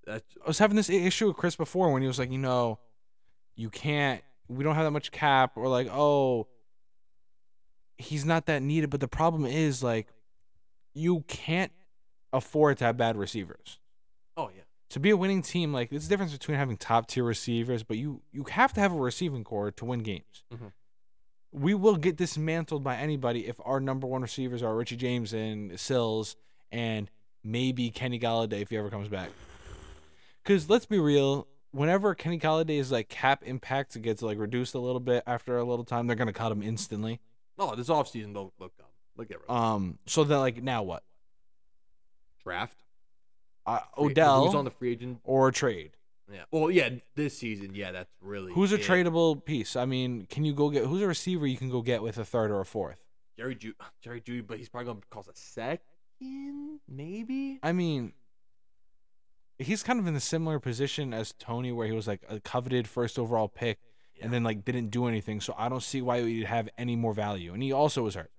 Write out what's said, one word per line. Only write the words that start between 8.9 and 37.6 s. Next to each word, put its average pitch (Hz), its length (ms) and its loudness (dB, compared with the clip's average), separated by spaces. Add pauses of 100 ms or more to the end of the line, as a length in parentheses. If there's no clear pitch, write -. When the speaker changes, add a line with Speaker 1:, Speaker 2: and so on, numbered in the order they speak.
Speaker 2:
the 135 80 0
problem 160 380 2
is, 135 380 2
like, 113 240 0 (840)
you 160 340 2
can't - 440 -2 (600)
afford 143 460 4
to 127 60 2
have 117 120 4
bad 113 200 2
receivers. 98 600 -8 (580)
Speaker 1:
Oh, 139 180 -4
yeah. 92 80 -20 (260)
Speaker 2:
To - 100 -6
be 160 100 6
a 214 80 8
winning 190 240 2
team, 170 300 0
like, 123 220 0
it's 147 120 -6
the 160 40 -8
difference 190 240 0
between 143 240 -2
having 131 200 0
top-tier 117 460 2
receivers, 117 600 0
but 110 140 -4
you, 139 240 -6 (100)
you 139 140 -8
have 247 280 2
to 214 80 0
have 196 100 4
a 170 60 -2
receiving 131 460 -2
core 104 280 -4
to - 140 -12
win 120 160 -2
games. 104 420 -8 (100)
Speaker 1:
Mm-hmm. 117 140 -14 (840)
Speaker 2:
We 151 200 2
will 208 240 6
get 160 200 2
dismantled 160 640 -2
by 131 140 -2
anybody 127 500 0
if 120 160 -8
our 135 160 0
number 135 280 -2
one 127 140 -2
receivers 123 420 -4
are 110 120 0
Richie 117 220 -2
James 123 360 -2
and 107 460 -6
Sills, 110 560 0 (360)
and 113 380 -4 (340)
maybe 123 480 -2
Kenny 123 280 -4
Golladay 113 420 0
if 101 80 -6
he 113 80 -4
ever 104 120 -4
comes 101 180 -6
back. 95 220 -6 (1120)
'Cause 175 260 2
let's 233 160 6
be 208 140 2
real, 143 480 4 (240)
whenever 180 440 2
Kenny 165 240 -4
Galladay's, 156 520 2
like, 117 180 0
cap - 360 2
impact 131 560 -4
gets, 110 200 -2
like, 107 180 -2
reduced 120 360 -2
a 131 40 -2
little 123 200 -2
bit 123 280 2
after 123 300 -2
a 120 60 2
little 120 220 -2
time, 120 220 0
they're 120 80 2
gonna 113 180 0
cut 113 180 -2
him 104 120 -2
instantly. 110 560 -4 (400)
Speaker 1:
Oh, 156 160 0